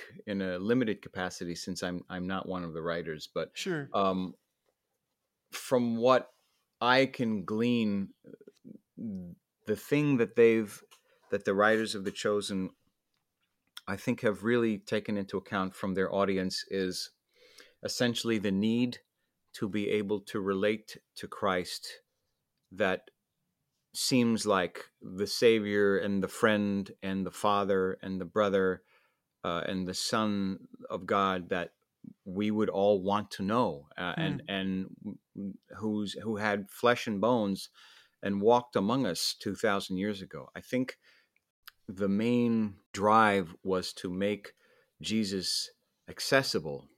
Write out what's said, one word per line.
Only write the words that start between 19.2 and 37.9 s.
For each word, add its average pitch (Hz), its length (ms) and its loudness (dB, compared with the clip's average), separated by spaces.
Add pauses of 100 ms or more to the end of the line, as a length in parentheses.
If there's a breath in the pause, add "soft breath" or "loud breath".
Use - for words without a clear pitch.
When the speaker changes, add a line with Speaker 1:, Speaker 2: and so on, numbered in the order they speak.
Speaker 1:
to 113 140 -4
be 101 220 -2
able 104 320 0
to - 180 -6
relate 98 580 -2 (180)
to - 120 -12
Christ - 720 -4 (720)
that 95 380 -2 (840)
seems 117 520 2
like 95 400 0 (160)
the 98 260 -6
Savior 104 680 4
and 98 260 0
the 95 60 -2
friend 101 600 2 (140)
and 95 220 -2
the 90 60 -6
Father 98 720 2
and 95 200 -6
the 90 40 -6
brother, 95 560 2 (640 soft breath)
uh, 85 240 -2
and 92 180 -2
the 90 80 -6
Son 101 640 0 (300)
of 92 160 -6
God 95 440 0
that 87 220 -2 (520)
we 101 260 -2
would 107 200 0
all 98 340 4
want 101 280 0
to - 120 -8
know, 95 440 0 (100)
uh, 90 180 -4
and, 95 320 -2
Speaker 2:
Hmm. - 80 -14
Speaker 1:
and 95 400 -4 (400)
w-, 98 180 -10 (240)
who's, 104 360 -4
who 107 240 -6
had 104 320 -2
flesh - 360 2
and 104 140 -4
bones 107 500 0 (540 loud breath)